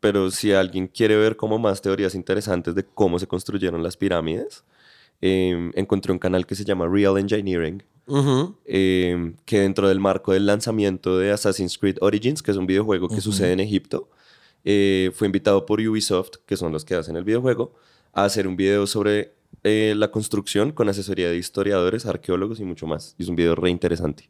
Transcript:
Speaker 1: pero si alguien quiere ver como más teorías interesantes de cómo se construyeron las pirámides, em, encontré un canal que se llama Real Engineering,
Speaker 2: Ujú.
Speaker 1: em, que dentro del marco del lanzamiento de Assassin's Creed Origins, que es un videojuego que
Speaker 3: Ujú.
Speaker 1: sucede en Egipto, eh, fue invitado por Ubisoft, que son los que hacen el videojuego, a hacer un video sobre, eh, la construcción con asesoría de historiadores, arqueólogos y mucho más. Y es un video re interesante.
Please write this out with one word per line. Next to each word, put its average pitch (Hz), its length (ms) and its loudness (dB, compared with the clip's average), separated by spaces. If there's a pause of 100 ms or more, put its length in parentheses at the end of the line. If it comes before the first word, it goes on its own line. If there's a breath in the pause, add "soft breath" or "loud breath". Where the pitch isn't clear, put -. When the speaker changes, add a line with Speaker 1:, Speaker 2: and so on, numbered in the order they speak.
Speaker 1:
pero 101 300 2
si 104 220 0
alguien 92 360 2
quiere 107 280 2
ver 110 200 4
como 110 220 -2
más 104 240 0
teorías 95 320 0
interesantes 92 600 -2
de 95 120 -2
cómo 87 320 0
se 95 80 -4
construyeron 92 560 -4
las 87 160 -6
pirámides, 90 640 -4 (560 soft breath)
em, 92 540 0
encontré 98 380 -2
un 90 60 0
canal 92 280 0
que - 80 -6
se 98 100 -8
llama 92 240 -2
Real 98 300 4
Engineering, 98 640 -2 (240)
Speaker 2:
Ujú. 139 580 0
Speaker 1:
em, 90 800 0
que 107 160 2
dentro 98 280 2
del 95 120 4
marco 95 320 0
del 98 140 4
lanzamiento 101 720 0
de 95 140 2
Assassin's 98 440 -2
Creed 98 240 0
Origins, 104 420 0
que 104 100 -2
es 98 40 0
un 92 100 -2
videojuego 95 420 0
que 107 80 -4
Speaker 3:
Ujú. 98 60 -4
Speaker 1:
sucede 95 300 0
en 92 80 0
Egipto, - 480 -4 (560 soft breath)
eh, 98 500 2
fue 107 120 -2
invitado 98 400 2
por 107 140 0
Ubisoft, 107 520 -2 (140)
que - 100 -2
son 82 160 -4
los 78 120 -6
que 95 100 -4
hacen 80 220 -6
el 87 80 -6
videojuego, 120 500 -2 (380 soft breath)
a 98 120 2
hacer 101 240 0
un 92 80 -4
video 98 300 2
sobre, 104 480 0 (300)
eh, 107 320 2
la 107 140 2
construcción 107 640 -2
con 117 160 0
asesoría 95 420 -4
de 85 60 0
historiadores, 98 720 -2
arqueólogos 98 540 -4
y 104 40 -8
mucho 82 220 -8
más. - 320 -6
Y 87 40 -6
es 87 60 -6
un 87 80 -2
video 85 180 4
re 87 160 0
interesante. 85 600 -2